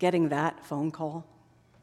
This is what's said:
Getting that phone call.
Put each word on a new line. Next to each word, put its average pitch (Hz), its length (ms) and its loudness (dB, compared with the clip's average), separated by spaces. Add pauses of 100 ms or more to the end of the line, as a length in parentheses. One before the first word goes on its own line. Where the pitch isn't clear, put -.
Getting 175 300 4
that 147 340 0
phone 151 260 -4
call. 160 340 -8 (580)